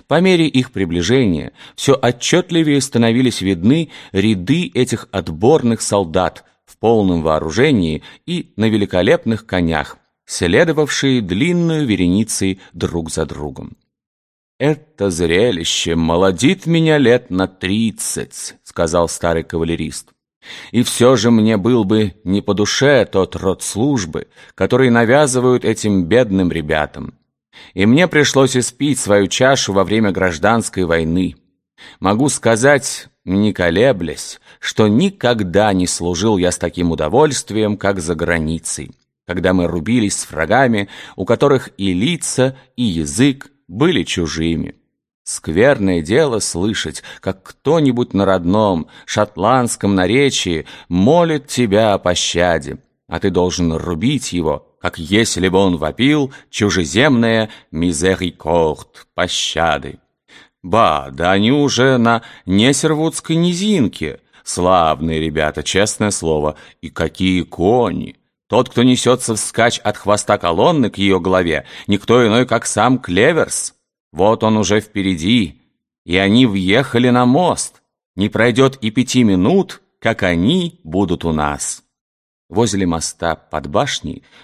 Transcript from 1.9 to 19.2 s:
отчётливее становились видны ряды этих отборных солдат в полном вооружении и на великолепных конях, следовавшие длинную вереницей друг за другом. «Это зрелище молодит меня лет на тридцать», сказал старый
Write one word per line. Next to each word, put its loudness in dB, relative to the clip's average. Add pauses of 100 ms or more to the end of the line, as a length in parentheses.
отчётливее 0
становились 0
видны 0 (200)
ряды 0
этих -2
отборных 0
солдат -2 (220)
в -20
полном 2
вооружении 0 (240)
и -8
на 0
великолепных 0
конях, -2 (280)
следовавшие 0
длинную 0
вереницей 0 (140)
друг -6
за -4
другом. -12 (840)
«Это -2
зрелище 0
молодит 2
меня 2
лет 2
на -2
тридцать», -6
сказал 0
старый -4